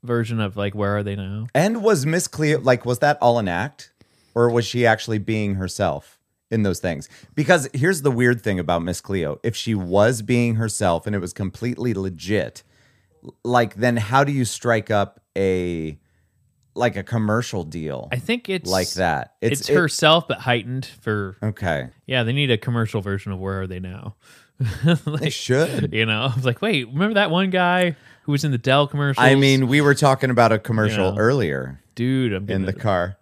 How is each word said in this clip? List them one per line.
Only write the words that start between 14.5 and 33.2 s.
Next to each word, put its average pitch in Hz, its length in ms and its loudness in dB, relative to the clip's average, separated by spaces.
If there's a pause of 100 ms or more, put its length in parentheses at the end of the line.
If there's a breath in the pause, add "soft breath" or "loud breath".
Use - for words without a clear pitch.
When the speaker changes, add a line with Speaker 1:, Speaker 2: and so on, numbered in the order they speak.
Speaker 2:
up 101 300 -2 (160)
a, 87 600 -2 (760)
like, 117 220 0
a 98 60 -6
commercial 110 600 -2
deal 78 480 -10
Speaker 1:
I 127 60 -4
think 233 320 -6
it's 180 200 -6
Speaker 2:
like 95 240 0
that? 80 480 -2
Speaker 1:
it's 117 200 -2
Speaker 2:
It's - 80 -8
it 143 60 4
Speaker 1:
herself, 160 520 4
but 131 120 -6
heightened 123 460 -2 (160)
for 101 400 -4
Speaker 2:
Okay. 82 480 -4 (160)
Speaker 1:
Yeah, 127 180 -2
they 113 100 -2
need 139 180 0
a 110 60 2
commercial 113 440 -2
version 98 300 -6
of 92 80 -6
Where 95 220 -6
Are 95 60 -6
They 90 120 -10
Now? 92 360 -12 (440 soft breath)
<laughs> 117 260 -2 (200)
Like, 151 160 -6
Speaker 2:
They 156 80 -2
should. - 640 -2
Speaker 1:
You 110 120 2
know, 110 300 -2
it's 127 100 -2
like, 120 160 -2
"Wait, 165 260 -2
remember 185 280 -2
that 202 160 2
one 185 180 2
guy 180 460 2 (280 soft breath)
who - 80 -4
was 143 120 0
in 151 80 0
the 127 60 0
Dell 135 300 4
commercials?" 143 380 2
Speaker 2:
I 135 100 8
mean, 135 320 4
we 143 140 4
were 143 140 6
talking 135 340 4
about 117 220 6
a 110 80 2
commercial 110 500 0
Speaker 1:
You - 60 -2
know. - 20 -4
Speaker 2:
earlier 78 640 0 (140)
Speaker 1:
Dude, 127 380 0
I'm 95 100 -4
Speaker 2:
in 98 40 -10
Speaker 1:
getting 95 180 -2
Speaker 2:
the 95 80 -2
Speaker 1:
it. - 60 -10
Speaker 2:
car. 95 420 0